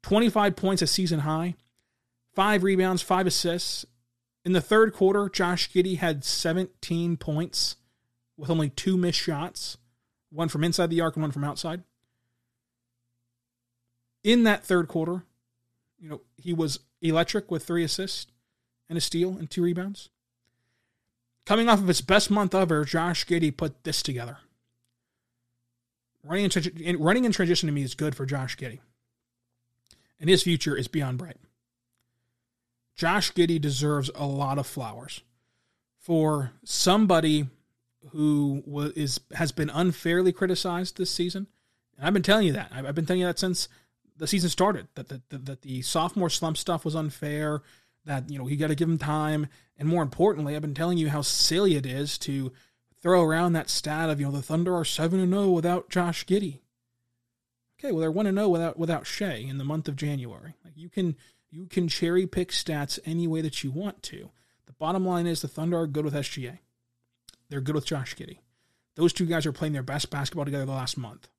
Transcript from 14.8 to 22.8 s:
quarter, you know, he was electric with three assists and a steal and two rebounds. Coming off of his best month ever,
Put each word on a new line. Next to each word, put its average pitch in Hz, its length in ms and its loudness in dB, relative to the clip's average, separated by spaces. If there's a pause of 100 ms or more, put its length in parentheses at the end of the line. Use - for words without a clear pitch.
quarter, 170 380 -4 (720)
you 165 80 -20
know, 151 140 -14 (160)
he 175 160 -4
was 160 260 0 (220)
electric 165 500 2
with 160 140 -4
three 170 180 0
assists - 440 -4 (600)
and 165 100 -4
a 156 40 0
steal 180 360 0
and 156 140 -10
two 175 120 0
rebounds. 180 440 -4 (1400)
Coming 226 220 4
off 214 80 8
of 190 100 2
his 175 140 2
best 196 300 4
month 202 240 2
ever, 165 300 2